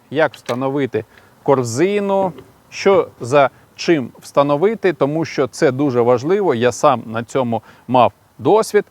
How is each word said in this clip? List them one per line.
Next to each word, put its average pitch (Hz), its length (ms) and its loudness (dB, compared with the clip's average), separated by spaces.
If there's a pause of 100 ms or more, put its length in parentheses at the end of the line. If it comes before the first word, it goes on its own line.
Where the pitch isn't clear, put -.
як 143 240 -2
встановити 131 720 -4 (380)
корзину, 185 880 0 (360)
що 190 380 2 (120)
за 131 300 2 (260)
чим 147 360 -2 (100)
встановити, 160 720 0
тому 147 320 -2
що 135 220 -2
це 147 240 0
дуже 127 300 0
важливо. 139 540 0
Я 120 160 0
сам 123 340 0
на 113 180 -8
цьому 120 380 -4 (260)
мав 120 260 4 (240)
досвід. 202 540 0